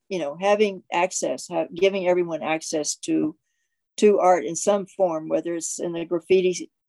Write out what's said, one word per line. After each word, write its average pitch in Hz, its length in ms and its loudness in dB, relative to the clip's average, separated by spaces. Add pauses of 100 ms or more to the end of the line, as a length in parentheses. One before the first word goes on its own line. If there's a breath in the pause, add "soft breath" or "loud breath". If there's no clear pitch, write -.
you 190 100 -4
know, 147 220 -6
having 202 420 2 (100)
access, - 540 -2
ha-, 165 260 -4
giving 185 360 0
everyone 175 340 0
access 160 540 -4
to, 156 400 -2 (600)
to 208 200 6
art - 260 4
in 165 120 -6
some 202 300 0
form, 160 420 -2
whether 160 260 -2
it's - 240 -8
in 175 160 -6
a 170 100 -6
graffiti 180 640 0 (180)